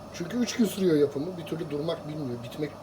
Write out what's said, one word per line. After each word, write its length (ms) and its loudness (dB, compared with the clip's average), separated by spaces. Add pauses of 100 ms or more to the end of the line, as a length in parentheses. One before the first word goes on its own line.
(140)
Çünkü 220 -6
üç 200 0
gün 80 6
sürüyor 320 4
yapımı. 420 2
Bir 60 -8
türlü 260 -4
durmak 380 -2
bilmiyor, 340 -6
bitmek 280 -6 (120)